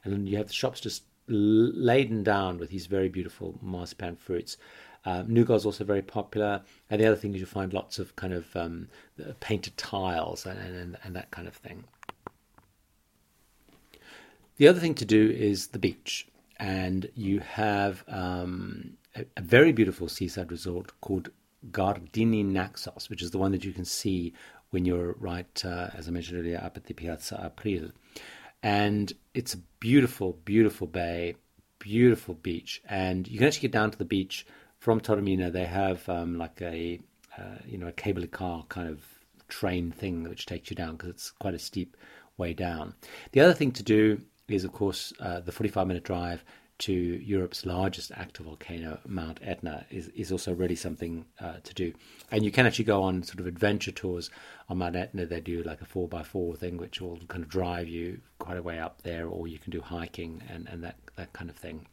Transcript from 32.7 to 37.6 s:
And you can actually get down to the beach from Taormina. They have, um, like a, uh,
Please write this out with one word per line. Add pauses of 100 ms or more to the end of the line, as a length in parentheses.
And
you
can
actually
get
down
to
the
beach (320)
from
Taormina.
They
have,
um,
like
a, (360)
uh,